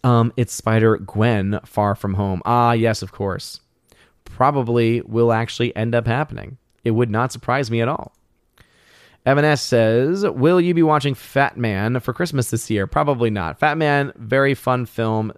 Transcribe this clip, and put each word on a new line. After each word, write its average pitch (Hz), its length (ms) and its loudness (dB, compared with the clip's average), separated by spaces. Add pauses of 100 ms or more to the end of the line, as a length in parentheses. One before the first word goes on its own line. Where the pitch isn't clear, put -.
um, 117 340 4
"It's 120 160 -2
Spider-Gwen, 110 1120 0
Far 101 280 0
From 98 220 -4
Home." 95 300 -2
Ah, 120 260 2
yes, 113 320 0
of 92 80 -12
course. - 500 -8 (640)
Probably 120 760 0
will 117 300 2
actually 113 440 -2
end 117 180 -2
up 117 140 0
happening. 127 500 -4 (260)
It 117 80 0
would 113 200 0
not 117 200 -2
surprise 123 380 -4
me 117 120 -2
at 117 60 0
all. - 260 -6 (1120)
Evan 143 200 2
S 147 160 2
says, 127 640 2
"Will 165 340 2
you 175 140 2
be 170 80 2
watching 147 320 2
Fat - 440 -2
Man 113 420 -2
for 127 120 -6
Christmas 143 380 -2
this - 220 -4
year?" 101 160 -2
Probably 139 420 0
not. 90 300 -6
Fat 151 180 0
Man, 143 380 0
very 135 400 0
fun 127 320 -2
film. 110 500 -2